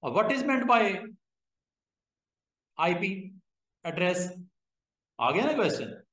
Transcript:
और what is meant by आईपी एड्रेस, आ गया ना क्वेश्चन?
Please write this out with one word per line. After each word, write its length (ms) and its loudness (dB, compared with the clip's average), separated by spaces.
और 80 -2
what 260 2
is 120 -2
meant 200 0
by 460 2
आईपी 600 -2
एड्रेस, 480 0
आ 120 2
गया 140 2
ना 80 2
क्वेश्चन? 580 -2